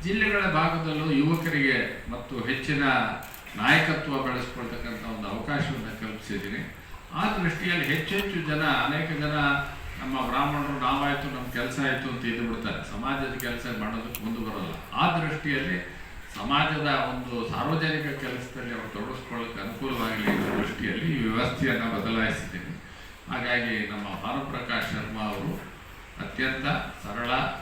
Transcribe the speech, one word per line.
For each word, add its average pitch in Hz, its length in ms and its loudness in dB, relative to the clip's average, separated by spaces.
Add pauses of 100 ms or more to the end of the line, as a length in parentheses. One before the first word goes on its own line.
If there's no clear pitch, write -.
ಜಿಲ್ಲೆಗಳ 202 380 4 (160)
ಭಾಗದಲ್ಲೂ 160 480 2 (140)
ಯುವಕರಿಗೆ 147 560 4 (360)
ಮತ್ತು - 220 -6 (120)
ಹೆಚ್ಚಿನ 139 360 2 (760)
ನಾಯಕತ್ವ 151 680 4
ಬೆಳೆಸ್ಕೊಳ್ತಕ್ಕಂಥ 117 760 -4 (120)
ಒಂದು 107 180 -6
ಅವಕಾಶವನ್ನು 113 600 -2 (100)
ಕಲ್ಪಿಸಿದ್ದೀನಿ. 104 600 -4 (560)
ಆ 202 60 4 (160)
ದೃಷ್ಟಿಯಲ್ಲಿ 170 500 2
ಹೆಚ್ಚೆಚ್ಚು 190 480 0 (100)
ಜನ, 151 140 2 (240)
ಅನೇಕ 160 220 0 (160)
ಜನ 151 120 0 (640)
ನಮ್ಮ 131 160 -2 (140)
ಬ್ರಾಹ್ಮಣರು 139 440 2 (120)
ನಾವಾಯ್ತು, 139 480 2
ನಮ್ಮ 123 120 -4 (120)
ಕೆಲಸ - 180 -2 (100)
ಆಯ್ತು 131 240 0
ಅಂತ 120 200 -4
ಇದ್ದು 117 180 0
ಬಿಡ್ತಾರೆ, 107 320 -2 (140)
ಸಮಾಜದ 135 380 0 (120)
ಕೆಲಸ 117 180 -2 (160)
ಮಾಡೋದಕ್ಕೆ 110 460 -4
ಮುಂದೆ 113 240 -2
ಬರೋಲ್ಲ. 175 260 -4 (240)
ಆ 156 60 6 (160)
ದೃಷ್ಟಿಯಲ್ಲಿ 156 580 0 (580)
ಸಮಾಜದ 143 520 2 (220)
ಒಂದು 123 200 -4 (200)
ಸಾರ್ವಜನಿಕ 156 560 2 (160)
ಕೆಲಸದಲ್ಲಿ 123 520 -6
ಅವರು 110 200 -6
ತೊಡಗಿಸ್ಕೊಳ್ಳೋಕೆ 117 680 -6
ಅನುಕೂಲವಾಗಲಿ 113 680 -2
ಅನ್ನೋ 101 260 2
ದೃಷ್ಟಿಯಲ್ಲಿ 104 540 0
ಈ 139 100 2
ವ್ಯವಸ್ಥೆಯನ್ನು 113 720 2
ಬದಲಾಯಿಸಿದ್ದೀನಿ. 110 800 0 (560)
ಹಾಗಾಗಿ 120 440 0 (180)
ನಮ್ಮ 104 140 -4 (180)
ಭಾನುಪ್ರಕಾಶ್ 123 680 -2
ಶರ್ಮಾ 107 400 -2
ಅವರು 98 180 -2 (760)
ಅತ್ಯಂತ 131 420 -2 (380)
ಸರಳ 117 280 -4 (300)